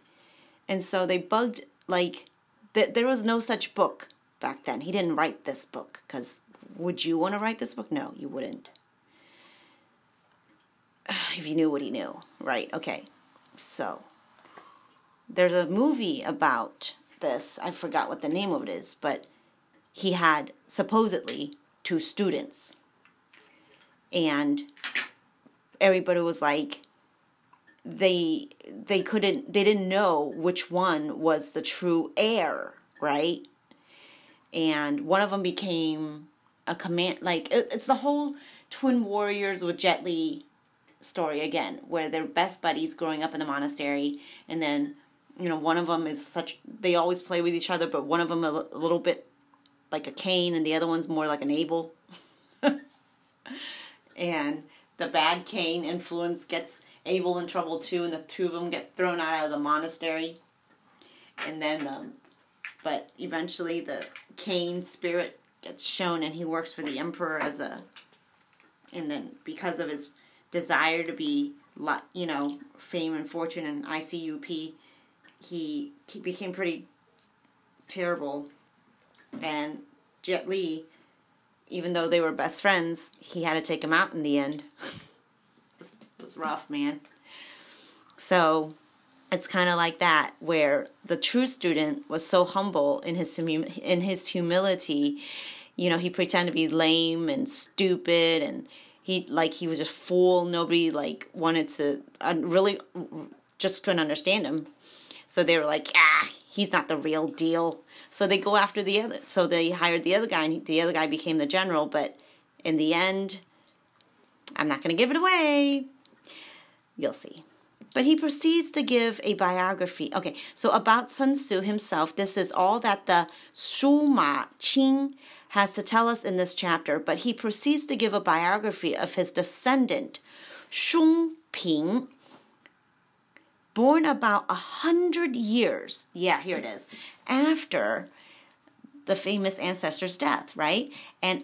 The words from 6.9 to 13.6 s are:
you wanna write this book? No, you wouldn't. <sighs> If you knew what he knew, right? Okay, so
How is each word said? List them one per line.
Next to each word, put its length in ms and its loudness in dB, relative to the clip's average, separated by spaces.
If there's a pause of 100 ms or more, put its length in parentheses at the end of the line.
you 140 2
wanna 220 0
write 180 -2
this 160 -8
book? 160 -12
No, 260 -4
you 120 -12
wouldn't. 420 -10 (2500)
<sighs> 280 -4
If 100 -10
you 100 -2
knew 140 4
what 120 0
he 80 -6
knew, 300 -8 (200)
right? 320 -2
Okay, 320 -6 (520)
so 480 -8 (1200)